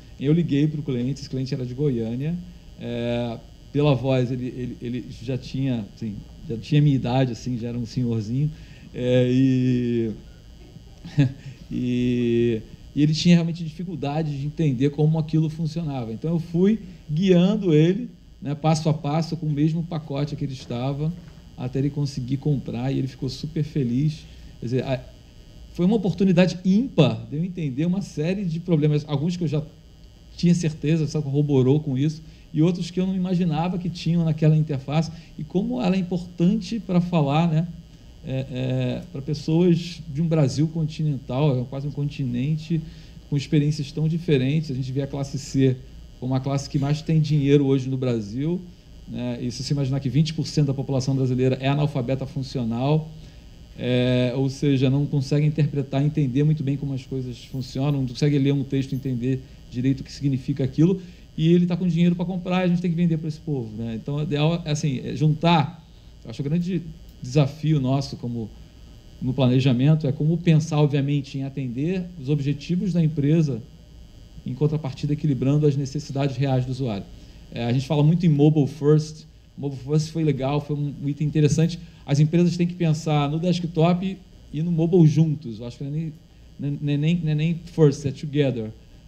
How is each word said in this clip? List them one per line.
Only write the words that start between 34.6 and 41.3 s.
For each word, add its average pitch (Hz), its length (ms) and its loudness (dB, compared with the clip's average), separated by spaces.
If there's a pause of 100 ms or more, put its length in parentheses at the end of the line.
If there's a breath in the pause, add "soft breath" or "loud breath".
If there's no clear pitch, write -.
e 156 60 -8
como 233 380 -2
ela 185 120 4
é 190 40 2
importante 190 800 0
pra 180 200 2
falar, 165 480 2
né, 165 200 0 (560 loud breath)
é, 131 260 -4
é, 127 520 -2 (100)
pra 139 80 -8
pessoas 165 880 0
de 143 140 -4
um 170 40 0
Brasil 156 420 2
continental, 147 920 -2